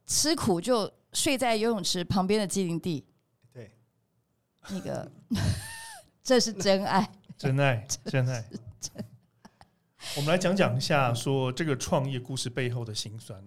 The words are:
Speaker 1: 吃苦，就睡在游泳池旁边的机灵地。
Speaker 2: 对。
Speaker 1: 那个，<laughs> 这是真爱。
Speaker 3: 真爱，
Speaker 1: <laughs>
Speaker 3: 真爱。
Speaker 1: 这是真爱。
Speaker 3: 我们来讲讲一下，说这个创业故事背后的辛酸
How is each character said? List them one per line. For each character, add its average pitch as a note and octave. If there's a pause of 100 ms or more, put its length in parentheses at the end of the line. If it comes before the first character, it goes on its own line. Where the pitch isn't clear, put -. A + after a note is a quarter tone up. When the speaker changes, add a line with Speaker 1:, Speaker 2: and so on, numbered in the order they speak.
Speaker 1:
吃 -
苦， F3+
就 G#3+ (220)
睡 C#4
在 A#3
游 A3
泳 G#3+
池 -
旁 F#3
边 G#3
的 G#3
机 F#3+
灵 E3
地。 D#3+ (480)
Speaker 2:
对。 A2 (1000)
Speaker 1:
那 G3
个， C3+ (220)
<laughs> A5
这 B3
是 A3
真 F#3+
爱。 F#3+ (300)
Speaker 3:
真 C3+
爱， B2
Speaker 1:
<laughs> -
Speaker 3:
真 C3
爱。 A#2
Speaker 1:
这 -
是 - (180)
真 -
爱。 A2 (1120)
Speaker 3:
我 C#3+
们 D3
来 F3
讲 F3+
讲 C3+
一 C3+
下， C3+
说 C3
这 E3+
个 C#3
创 C#3
业 C3
故 B2+
事 B2
背 B2+
后 A#2+
的 A2
辛 G#2+
酸 F#2+